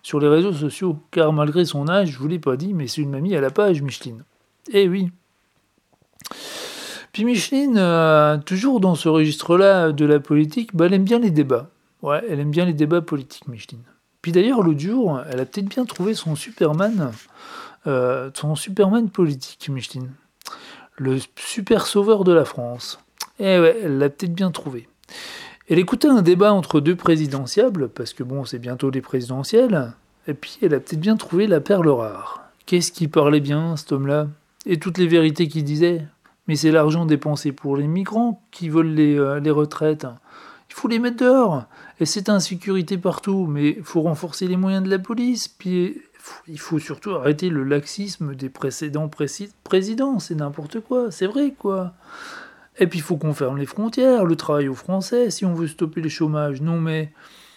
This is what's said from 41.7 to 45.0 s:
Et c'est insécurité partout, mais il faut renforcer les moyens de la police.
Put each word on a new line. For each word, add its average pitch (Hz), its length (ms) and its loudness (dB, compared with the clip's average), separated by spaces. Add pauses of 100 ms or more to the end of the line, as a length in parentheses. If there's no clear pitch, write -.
Et 160 60 0
c'est 196 240 -2
insécurité 190 720 -2
partout, 190 480 -2
mais 147 220 0
il 170 140 -4
faut 160 200 -2
renforcer 165 440 -4
les 180 100 0
moyens 190 260 0
de 190 80 -4
la 190 80 0
police. 233 480 -4